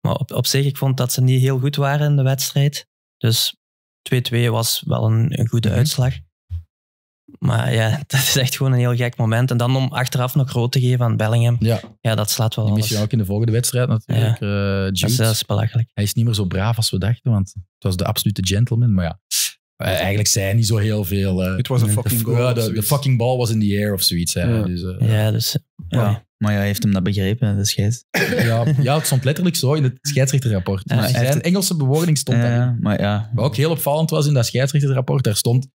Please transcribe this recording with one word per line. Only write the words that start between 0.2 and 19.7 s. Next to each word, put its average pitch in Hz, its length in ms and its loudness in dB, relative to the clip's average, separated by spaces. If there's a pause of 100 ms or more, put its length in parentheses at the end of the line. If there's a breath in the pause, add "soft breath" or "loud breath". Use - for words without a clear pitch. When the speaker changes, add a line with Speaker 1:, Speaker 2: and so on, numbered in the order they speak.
Speaker 1:
op 123 140 -2
zich, 139 200 0
ik 139 100 -2
vond 135 200 0
dat 127 160 -2
ze - 100 -2
niet 131 180 4
heel 135 180 2
goed 143 180 -2
waren 143 340 0
in 147 60 2
de 135 60 2
wedstrijd. 139 640 0 (300)
Dus - 400 -2 (460)
twee 131 180 0
twee 120 300 0
was 113 360 -2
wel 120 240 -2
een, 110 300 0
een 117 80 2
goede 117 200 0
Speaker 2:
Mhm. - 100 0
Speaker 1:
uitslag. 127 360 0 (1200)
Maar 120 360 0
ja, 110 160 2
<laughs> - 160 -2
dat 135 140 0
is 131 160 0
echt 131 200 0
gewoon 135 160 0
een 123 60 2
heel 123 180 0
gek 123 200 -2
moment. 117 340 0
En 123 60 0
dan 123 200 2
om 131 160 0
achteraf 123 420 -2
nog 139 160 2
rood 120 220 -2
te 135 80 0
geven 123 240 2
aan 110 120 0
Bellingham. 117 420 2
Speaker 2:
Ja. 110 220 0 (200)
Speaker 1:
Ja, 113 140 0
dat 107 160 -2
slaat 110 240 -2
wel 110 100 -2
Speaker 2:
Die 104 100 2
mis 110 100 2
Speaker 1:
alles. 110 120 -2
Speaker 2:
je 104 80 0
ook 104 80 -4
in 120 60 0
de 104 60 0
volgende 107 280 0
wedstrijd 123 360 0
natuurlijk. 113 520 0
Speaker 1:
Ja. 107 60 -4
Speaker 2:
Eh, 101 380 0
Jude. 95 160 -2
Speaker 1:
Dat 104 100 0
is, 123 60 2
dat 113 180 2
is - 100 -4
belachelijk. 110 500 -2
Speaker 2:
Hij 104 100 -2
is 104 100 -4
niet 117 100 2
meer 117 100 0
zo 104 100 -2
braaf 98 320 0
als 113 140 -2
we 95 80 -2
dachten, 113 340 0
want 98 220 0
het - 300 -18
was 92 120 0
de 90 80 -2
absolute 101 420 -2
gentleman. 113 480 2
Maar 92 100 2
ja, 80 160 -6 (560 loud breath)